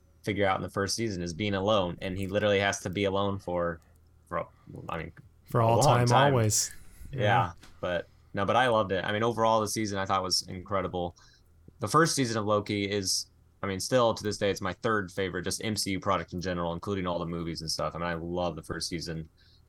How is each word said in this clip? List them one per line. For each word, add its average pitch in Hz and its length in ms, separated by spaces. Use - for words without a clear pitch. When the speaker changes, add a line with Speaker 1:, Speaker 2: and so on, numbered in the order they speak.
Speaker 1:
figure 101 240
out 95 100
in 98 40
the 92 80
first 98 260
season, 107 280
is 87 100
being 101 220
alone, 95 460
and 92 160
he 98 100
literally 101 320
has 101 220
to 104 80
be 101 160
alone 98 340
for, 85 400
for, 82 200
I 85 120
mean, 80 120
Speaker 2:
For 123 100
Speaker 1:
a 113 80
Speaker 2:
all 113 120
Speaker 1:
long 123 60
Speaker 2:
time, 123 220
Speaker 1:
time. 131 260
Speaker 2:
always. 110 380
Speaker 1:
Yeah, 135 80
Speaker 2:
Yeah. 92 320
Speaker 1:
but, 90 260
no, 101 100
but 107 100
I 127 120
loved 107 240
it. 92 120
I - 80
mean, 107 120
overall, 113 380
the 107 60
season 104 300
I 95 80
thought 95 160
was 92 220
incredible. 90 720
The - 80
first 160 260
season 117 240
of 107 80
Loki 104 460
is, 101 340
I - 20
mean, 95 140
still 120 340
to - 80
this 104 160
day, 101 140
it's 87 100
my 95 120
third 104 280
favorite, 90 340
just - 180
M 110 120
C 98 160
U 92 80
product 90 340
in 90 80
general, 87 320
including 92 340
all 87 100
the 87 80
movies 82 360
and 78 100
stuff. 78 240
I - 20
mean, 85 100
I 85 80
love 85 400
the 78 60
first 82 280
season. 80 380